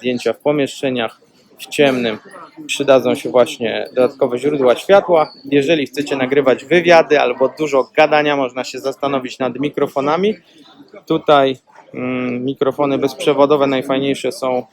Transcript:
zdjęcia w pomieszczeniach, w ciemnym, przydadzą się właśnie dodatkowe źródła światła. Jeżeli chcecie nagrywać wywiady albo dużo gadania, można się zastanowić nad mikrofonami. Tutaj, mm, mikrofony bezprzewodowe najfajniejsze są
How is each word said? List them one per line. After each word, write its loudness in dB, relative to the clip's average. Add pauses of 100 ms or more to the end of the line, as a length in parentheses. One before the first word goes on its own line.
zdjęcia -2
w -20
pomieszczeniach, -4 (360)
w -18
ciemnym, 0 (500)
przydadzą 2
się -8
właśnie -2
dodatkowe 0
źródła 0
światła. 2 (120)
Jeżeli 0
chcecie -6
nagrywać 0
wywiady 4
albo 0 (100)
dużo 0
gadania, 2
można -4
się -12
zastanowić -6
nad -4
mikrofonami. -2 (680)
Tutaj, 2 (360)
mm, -6
mikrofony -2
bezprzewodowe 2
najfajniejsze -2
są -4